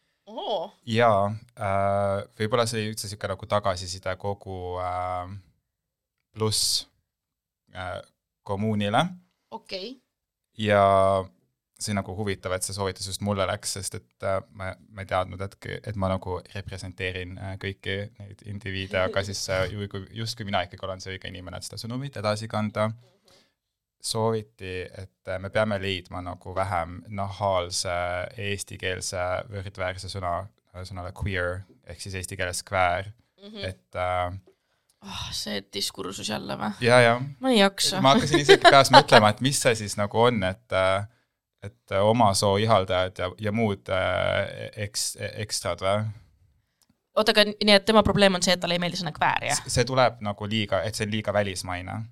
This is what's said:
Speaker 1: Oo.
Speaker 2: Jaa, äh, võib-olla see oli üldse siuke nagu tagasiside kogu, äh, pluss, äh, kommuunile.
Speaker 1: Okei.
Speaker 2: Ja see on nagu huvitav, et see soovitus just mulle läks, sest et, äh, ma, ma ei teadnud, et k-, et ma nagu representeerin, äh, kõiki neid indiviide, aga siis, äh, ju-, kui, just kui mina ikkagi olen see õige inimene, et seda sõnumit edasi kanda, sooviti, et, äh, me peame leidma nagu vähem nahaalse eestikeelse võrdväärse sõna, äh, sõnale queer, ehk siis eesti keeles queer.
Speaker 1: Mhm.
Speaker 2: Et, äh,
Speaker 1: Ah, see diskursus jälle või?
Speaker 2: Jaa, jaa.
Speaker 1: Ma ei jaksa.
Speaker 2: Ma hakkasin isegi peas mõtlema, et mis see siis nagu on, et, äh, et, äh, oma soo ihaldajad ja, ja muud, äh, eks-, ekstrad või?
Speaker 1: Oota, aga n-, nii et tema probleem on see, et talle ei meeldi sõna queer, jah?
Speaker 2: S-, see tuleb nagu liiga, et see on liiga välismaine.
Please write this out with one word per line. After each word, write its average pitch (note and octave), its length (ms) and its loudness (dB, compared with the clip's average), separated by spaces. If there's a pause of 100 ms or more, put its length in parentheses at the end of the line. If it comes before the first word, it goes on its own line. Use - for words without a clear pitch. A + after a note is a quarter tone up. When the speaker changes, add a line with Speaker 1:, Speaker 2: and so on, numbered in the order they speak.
(280)
Speaker 1:
Oo. G#3+ 440 -6 (120)
Speaker 2:
Jaa, A2 460 4 (240)
äh, G2 720 0 (120)
võib-olla A2 280 2
see A2+ 160 -4
oli G#2+ 100 -6
üldse A2 160 -10
siuke G2+ 200 -8
nagu F#2+ 180 -8
tagasiside F#2 680 -2
kogu, F#2 640 -8
äh, F2+ 520 -4 (1040)
pluss, - 500 0 (880)
äh, F#2 280 -8 (440)
kommuunile. G#2 600 0 (460)
Speaker 1:
Okei. A3 420 -12 (640)
Speaker 2:
Ja G#2 240 4 (1000)
see G#2+ 120 -6
on G2+ 40 0
nagu F#2+ 200 -4
huvitav, F#2+ 360 -4
et F#2 120 -2
see - 100 -8
soovitus G2 320 -6
just F#2+ 140 -10
mulle G2+ 260 0
läks, - 300 -4
sest G2 180 -8
et, - 280 -14
äh, G2 180 -2 (100)
ma, F#2+ 220 -10 (160)
ma G2+ 140 -14
ei F#2+ 40 -10
teadnud, F#2+ 340 -2
et G2+ 200 -8
k-, - 260 -10
et G#2+ 100 -6
ma F#2+ 120 0
nagu F#2 320 -4 (140)
representeerin, F#2 840 -10
äh, F#2+ 200 -10
kõiki G2 380 -6 (220)
neid G2+ 280 -20
indiviide, G2 520 -6
aga F#2 240 2
siis, G2 260 -6
äh, F#2 220 0
ju-, G2+ 180 -8
kui, G2 220 -10
just A2 260 -8
kui A2+ 80 -10
mina G2 200 0
ikkagi - 200 -12
olen F#2 160 -8
see F#2+ 140 -10
õige F#2+ 140 -12
inimene, F2+ 280 -12
et F#2 80 -12
seda - 140 -14
sõnumit B2+ 380 -10
edasi G#2+ 320 -2
kanda, G#2+ 420 0 (1120)
sooviti, A2 800 -4
et, - 460 -14
äh, F#2 100 -4
me F#2+ 120 -8
peame G#2+ 300 2
leidma F#2 420 -4
nagu F2+ 320 -12
vähem F2+ 540 -2
nahaalse F#2+ 840 -2 (420)
eestikeelse G2 840 -6 (280)
võrdväärse F#2 600 -8
sõna, F2+ 220 -4 (400)
äh, F2+ 100 -14
sõnale F2+ 320 -12
queer, F#2 460 -2 (240)
ehk F2 140 -16
siis F#2+ 140 -12
eesti F#2 240 -8
keeles F2+ 240 -4
queer. F#2 500 2 (300)
Speaker 1:
Mhm. G3+ 220 -12
Speaker 2:
Et, - 300 -12
äh, F2+ 420 -4 (640)
Speaker 1:
Ah, G3 280 -12
see - 300 -8 (120)
diskursus G3+ 560 -8
jälle G3+ 300 -6
või? G#3+ 220 -4
Speaker 2:
Jaa, B2 200 8
jaa. A#2+ 200 6 (180)
Speaker 1:
Ma C4 120 0
ei A#3 80 4
jaksa. G3 440 2
Speaker 2:
Ma C3+ 120 8
hakkasin D#4+ 260 4
isegi F#4+ 220 10
peas - 280 10
mõtlema, B2+ 400 10
et - 100 -4
mis C3+ 200 0
see B2 140 4
siis G#2 220 -6
nagu G#2 220 0
on, A#2 240 4
et, F#2 300 -4
äh, F#2+ 320 2 (580)
et, - 300 -12
äh, G2 100 2
oma A2 320 6
soo G2 220 2
ihaldajad F#2+ 640 2
ja, F#2 100 -4 (100)
ja G#2 140 -4
muud, G#2 360 0
äh, F#2+ 880 0
eks-, - 380 -6 (220)
ekstrad G2 440 -6
või? G#2 280 0 (1080)
Speaker 1:
Oota, G#3+ 140 2
aga G#3 140 4
n-, G#3 180 0
nii G#3 140 6
et G3 80 2
tema A3 180 6
probleem G3 320 4
on F3+ 80 -2
see, F#3 120 4
et F3+ 60 -2
talle E3+ 140 -2
ei F3+ 80 0
meeldi F3 140 -4
sõna F3 180 -6
queer, C3+ 320 0
jah? - 200 -2
Speaker 2:
S-, B2+ 100 -8
see B2+ 80 2
tuleb A#2+ 380 2
nagu G#2 240 -6
liiga, G2+ 360 0
et G2 140 -4
see A2 100 -2
on G#2 60 -4
liiga G#2+ 200 -2
välismaine. F#2+ 600 -2 (180)